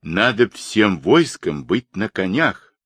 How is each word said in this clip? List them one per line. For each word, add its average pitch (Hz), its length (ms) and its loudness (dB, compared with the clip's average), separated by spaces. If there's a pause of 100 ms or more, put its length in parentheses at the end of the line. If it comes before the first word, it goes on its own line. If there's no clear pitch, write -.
Надо 107 460 0
б - 80 -10
всем 104 440 0
войском 85 680 0
быть 107 280 -4
на 104 140 -6
конях, 101 680 -4 (120)